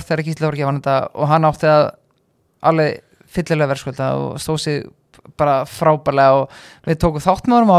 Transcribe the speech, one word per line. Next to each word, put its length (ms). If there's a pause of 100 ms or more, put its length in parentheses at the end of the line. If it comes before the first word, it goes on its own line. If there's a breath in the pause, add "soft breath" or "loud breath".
þegar 180
Gísli 220
Þorgeir 240
vann 100
þetta 340
og 140
hann 160
átti 220
að 240 (720)
alveg 380 (280)
fyllilega 460
verðskulda 400
og 240
stóð 220
sig 260 (500)
bara 280
frábærlega 760
og 100 (360 loud breath)
við 100
tókum 240
þátt 260
með 120
honum 160
á 40